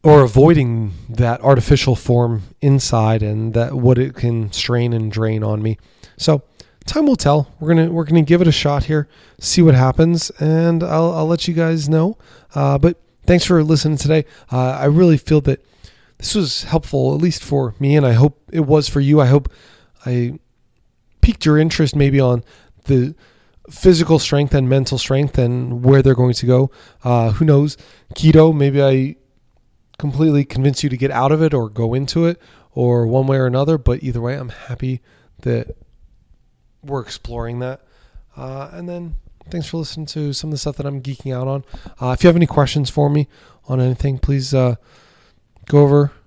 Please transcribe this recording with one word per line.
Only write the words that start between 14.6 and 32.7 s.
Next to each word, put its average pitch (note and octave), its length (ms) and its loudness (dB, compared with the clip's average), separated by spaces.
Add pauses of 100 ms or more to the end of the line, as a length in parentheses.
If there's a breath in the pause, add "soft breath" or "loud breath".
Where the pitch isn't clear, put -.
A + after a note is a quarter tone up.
I C3 160 -6
really D#3 320 4
feel D3+ 240 0
that C#3 240 -4 (520 soft breath)
this - 160 -8
was E3+ 300 -4
helpful, C#3 500 -2
at D3 80 -2
least E3+ 220 -2
for C3+ 340 -4
me, C#3 200 2
and C#3+ 80 4
I A#2+ 80 2
hope C3+ 280 2 (100)
it E3 100 -2
was D3 260 2
for C#3+ 140 -2
you. D3 180 4
I C3+ 60 4
hope C3+ 260 2 (540 soft breath)
I B2 340 -6 (840)
piqued - 240 0
your D3+ 120 4
interest D#3 380 0
maybe C#3 240 2
on B2 240 0 (420 soft breath)
the C3+ 280 0 (560 soft breath)
physical D#3+ 480 2
strength C#3+ 360 0
and C3 160 0
mental C3+ 280 0
strength C3+ 400 -2
and B2 460 -4
where C3+ 180 6
they're C3 140 4
going B2 200 0
to - 100 -6
go. B2+ 260 2 (320 soft breath)
Uh, A#2 280 0
who D#3 120 -2
knows? D3 320 2 (400 soft breath)
Keto, D#3 400 6
maybe C#3 260 0
I C3+ 360 0 (800)
completely C#3+ 480 0
convince C3+ 380 -2
you D3 60 -2
to B2+ 80 -6
get C3 140 -2
out C3+ 200 0
of D#3 100 0
it D#3 120 0
or A#2 160 -2
go A2+ 240 -4
into C#3 320 -2
it E3+ 140 -4 (320 soft breath)